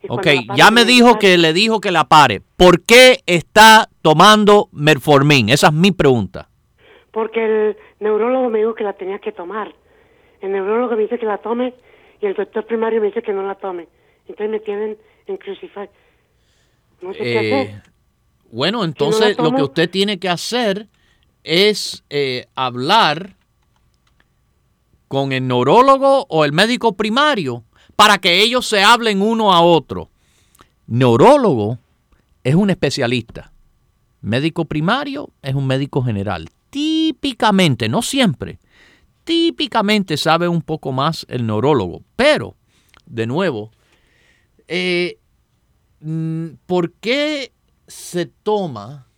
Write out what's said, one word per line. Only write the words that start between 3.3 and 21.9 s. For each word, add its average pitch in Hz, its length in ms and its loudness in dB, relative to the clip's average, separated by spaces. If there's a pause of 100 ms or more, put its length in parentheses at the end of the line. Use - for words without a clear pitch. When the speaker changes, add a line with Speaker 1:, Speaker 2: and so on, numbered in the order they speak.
Speaker 2:
tomando 202 720 6
metformin? 143 800 2
Esa 151 180 4
es 151 60 4
mi 180 180 4
pregunta. 120 580 0 (640)
Speaker 1:
Porque 220 320 -6 (260)
el 208 80 -8 (220)
neurólogo 233 500 -2
me 220 100 -4
dijo 220 160 -2
que 233 80 -8
la 196 100 -6
tenía 185 260 -10
que 208 120 -10
tomar. 185 420 -14 (680)
El 190 100 -8
neurólogo 214 440 -4
me 214 80 -2
dice 226 160 -6
que 226 60 -8
la 208 140 -6
tome 240 340 -6 (480)
y 208 40 -8
el 190 80 -4
doctor 214 320 -8
primario 226 360 -4
me 208 60 -2
dice 220 140 -6
que 214 120 -8
no 190 100 -6
la 196 120 -8
tome. 180 320 -12 (400)
Entonces 214 220 -10
me 220 100 -6
tienen 427 380 -8 (300)
en 381 100 -10
crucifax. - 540 -16 (1080)
No 180 120 -14
sé - 60 -16
qué 120 200 -4
Speaker 2:
Eh, 110 220 -2
Speaker 1:
hacer. 104 220 -12 (680)
Speaker 2:
bueno, 165 280 -4
Speaker 1:
Si - 20 -4
no - 20 -2
la - 20 -2
Speaker 2:
entonces 208 520 0
lo - 60 -2
que - 80 2
Speaker 1:
tomo 269 120 -2
Speaker 2:
usted 170 260 -2
tiene 196 300 -4
que 185 100 -6
hacer 208 580 -4 (560)
es, 196 680 -2